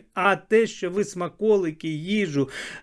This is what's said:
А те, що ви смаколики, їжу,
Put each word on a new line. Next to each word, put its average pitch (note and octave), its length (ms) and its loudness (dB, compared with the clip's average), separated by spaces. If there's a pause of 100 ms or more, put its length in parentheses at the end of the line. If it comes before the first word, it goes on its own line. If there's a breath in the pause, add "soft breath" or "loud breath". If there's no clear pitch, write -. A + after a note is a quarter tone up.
(140)
А F#3+ 220 4
те, A3 300 2
що - 240 -6
ви G3 140 0
смаколики, F3 840 -2
їжу, D#3+ 600 0 (340 loud breath)